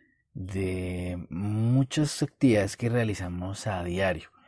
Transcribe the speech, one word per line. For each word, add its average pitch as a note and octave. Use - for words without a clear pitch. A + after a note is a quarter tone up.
de F#2
muchas A#2
actividades G#2+
que A#2
realizamos G2
a F#2+
diario, F2+